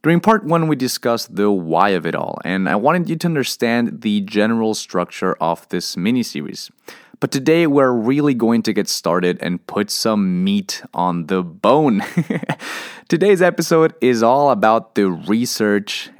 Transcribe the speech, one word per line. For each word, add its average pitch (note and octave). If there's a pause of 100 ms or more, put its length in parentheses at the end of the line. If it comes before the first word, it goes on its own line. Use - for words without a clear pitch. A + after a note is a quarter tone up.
During E3+
part G#3+
one, D#3+
we D3+
discussed B2
the G#2
why F2+
of E2+
it E2
all, -
and F#2+
I D#2+
wanted D#3
you E3
to E3
understand A#2+
the G#2
general G#2+
structure -
of E2
this -
miniseries. - (520)
But -
today, D#3
we're C#3
really C3+
going A2+
to G#2+
get F#2+
started F2+
and F2
put G2+
some F#2+
meat G2 (100)
on F2
the F#2
bone. G#2+ (520)
<laughs> -
Today's F3+
episode E3+
is A#2+
all C3+
about A2
the G2+
research G#2 (100)